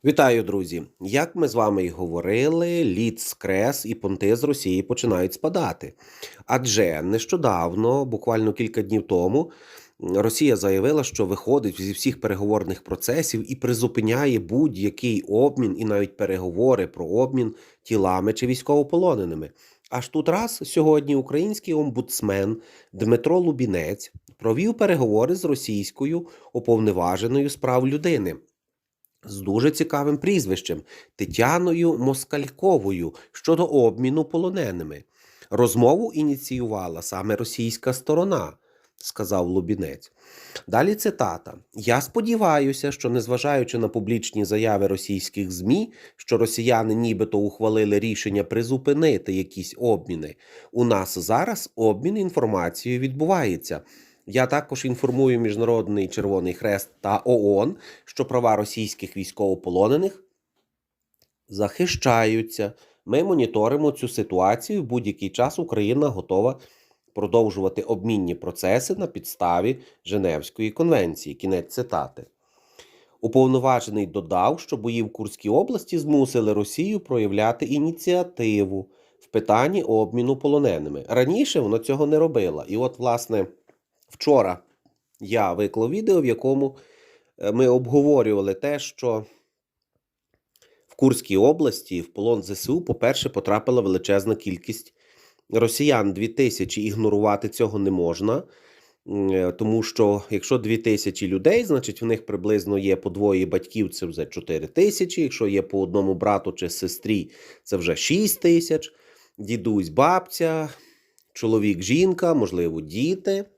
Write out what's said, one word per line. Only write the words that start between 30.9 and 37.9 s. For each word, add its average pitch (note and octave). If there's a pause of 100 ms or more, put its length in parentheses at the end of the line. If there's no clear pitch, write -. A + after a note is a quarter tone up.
Тетяною E3
Москальковою C3 (180)
щодо E3
обміну C3
полоненими. B2 (460)
"Розмову B2
ініціювала A#2+
саме G2+
російська A#2